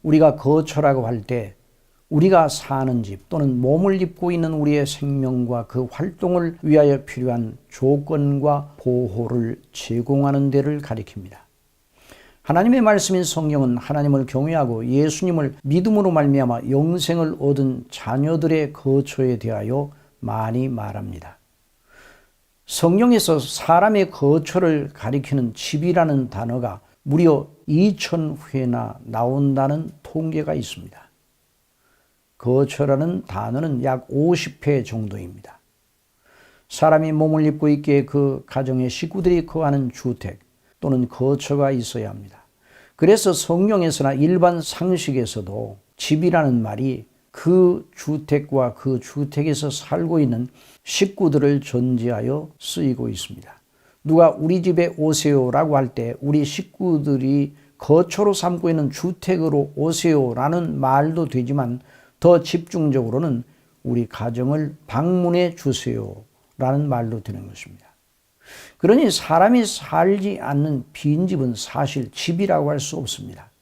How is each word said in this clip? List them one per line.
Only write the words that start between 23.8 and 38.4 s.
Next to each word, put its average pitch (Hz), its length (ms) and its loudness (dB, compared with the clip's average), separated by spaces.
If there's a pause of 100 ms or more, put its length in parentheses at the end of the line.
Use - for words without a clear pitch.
거처를 156 840 0
가리키는 127 580 -2
집이라는 156 800 0
단어가 117 500 -6 (220)
무려 156 460 2 (180)
이천 160 720 0 (100)
회나 120 560 -4
나온다는 139 840 0 (120)
통계가 156 520 -6
있습니다. 101 440 -10 (1400)
거처라는 139 880 0
단어는 123 580 -4
약 131 240 -2
오십 160 580 0
회 139 160 2
정도입니다. 101 760 -10 (1120)
사람이 156 440 4
몸을 156 340 2
입고 151 220 2
있기에 147 360 2
그 139 420 0